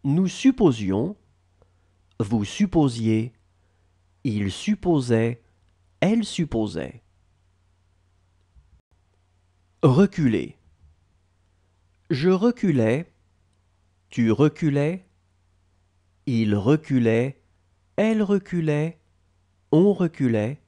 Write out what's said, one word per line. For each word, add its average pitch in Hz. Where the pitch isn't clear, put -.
Nous 165
supposions. 143
Vous 104
supposiez. 117
Il 104
supposait. 120
Elle 214
supposait. 110
Reculer. 135
Je 147
reculais. 175
Tu 113
reculais. 151
Il 113
reculait. 120
Elle 214
reculait. 170
On 185
reculait. 135